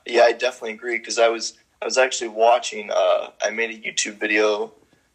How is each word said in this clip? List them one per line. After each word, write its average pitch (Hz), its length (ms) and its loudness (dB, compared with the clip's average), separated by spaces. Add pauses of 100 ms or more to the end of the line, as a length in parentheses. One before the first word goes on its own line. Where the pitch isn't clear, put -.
yeah, 120 160 4
I 117 80 6
definitely 120 400 -6
agree, 117 260 -8
'cause 113 220 -6
I 113 80 6
was, 113 260 -4 (260)
I - 60 -8
was 113 140 0
actually 127 300 0
watching, 107 600 0
uh, 92 400 0 (100)
I 107 120 -2
made 113 180 -4
a 113 60 -12
YouTube 107 440 -6
video 107 540 0 (420)